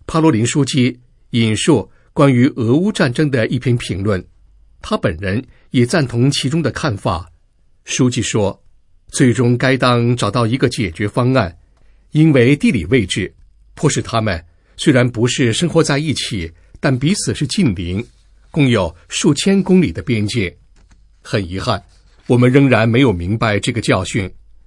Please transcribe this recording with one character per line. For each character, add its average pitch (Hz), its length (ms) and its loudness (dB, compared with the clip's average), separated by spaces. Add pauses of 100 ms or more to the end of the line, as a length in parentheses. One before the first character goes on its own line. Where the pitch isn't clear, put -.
帕 165 120 -2
罗 160 120 4
林 113 140 0
书 139 200 0
记 127 340 -2 (320)
引 113 240 2
述 113 360 2 (220)
关 139 200 4
于 123 160 4
俄 120 240 0
乌 180 180 2
战 147 220 0
争 151 160 0
的 117 180 -2
一 139 100 -4
篇 120 200 0
评 98 260 -6
论， 98 200 -2 (580)
他 - 160 -6
本 87 200 -2
人 101 260 -4 (260)
也 123 160 2
赞 147 220 0
同 123 240 2
其 - 180 -4
中 160 120 -2
的 127 100 -2
看 131 240 -4
法。 92 360 -6 (520)
书 - 260 0
记 123 120 -4
说 101 420 -4 (460)
，“最 127 220 2
终 123 260 0
该 131 200 0
当 123 380 2
找 117 140 -2
到 120 160 -2
一 117 120 -2
个 131 120 0
解 98 220 -4
决 104 160 -6
方 127 260 0
案， 104 220 0 (560)
因 156 220 4
为 131 220 4
地 233 160 0
理 98 140 -2
位 107 220 2
置 - 260 -6 (400)
迫 - 160 0
使 139 140 -4
他 117 180 -4
们 95 220 -4 (340)
虽 - 160 2
然 123 160 4
不 117 180 -2
是 120 240 0
生 175 160 -2
活 160 140 2
在 147 160 0
一 147 160 -2
起， 85 380 -6 (280)
但 135 180 0
彼 147 180 0
此 - 180 -4
是 143 140 -4
近 143 260 0
邻， 92 320 -6 (460)
共 143 180 2
有 95 260 0 (120)
数 - 260 0
千 98 300 0
公 180 180 4
里 113 100 0
的 92 120 -10
边 104 240 -2
界。 101 280 -4 (680)
很 98 240 -4
遗 92 120 -8
憾， 107 240 -4 (420)
我 127 100 2
们 123 160 4
仍 139 160 6
然 117 220 4
没 117 120 2
有 123 120 2
明 90 240 -4
白 107 220 0
这 127 120 -4
个 113 80 -4
教 101 240 0
训， 95 240 -4 (400)